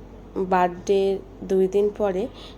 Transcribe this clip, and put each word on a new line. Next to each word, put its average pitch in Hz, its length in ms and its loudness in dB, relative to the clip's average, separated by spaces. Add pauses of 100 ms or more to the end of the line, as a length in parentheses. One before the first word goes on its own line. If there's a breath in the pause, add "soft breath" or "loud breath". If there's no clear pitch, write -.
(360)
বার্থডে 190 840 2 (240)
দুই 190 260 2
দিন 202 180 4 (120)
পরে, 196 240 0 (360 loud breath)